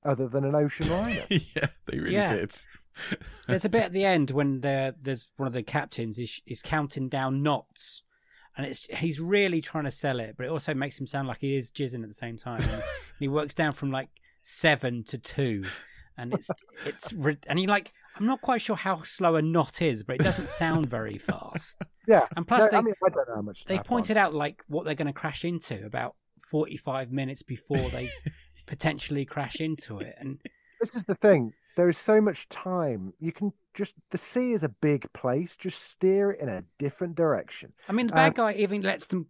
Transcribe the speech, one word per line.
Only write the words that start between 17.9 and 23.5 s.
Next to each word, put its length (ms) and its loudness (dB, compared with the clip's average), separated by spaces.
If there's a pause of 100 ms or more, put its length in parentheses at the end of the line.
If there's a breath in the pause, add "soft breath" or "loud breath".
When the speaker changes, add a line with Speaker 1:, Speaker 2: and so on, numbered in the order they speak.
Speaker 3:
I'm 100 -2
not 140 2
quite 220 2
sure 160 -2
how 260 -2
slow 320 4
a 60 6
knot 400 2
is, 220 2
but 120 -4
it 80 4
doesn't 260 2
sound 400 2
very 280 -4
fast. 640 -8
Speaker 1:
<laughs> 60 -8 (200)
Yeah. 200 10 (100)
Speaker 3:
And 100 -6
plus 120 6
Speaker 1:
No, 100 10
Speaker 3:
they, 80 4
Speaker 1:
I 60 6
mean, 100 0 (100)
I 60 8
don't 200 -2
know 60 -6
how 60 -4
much 240 -10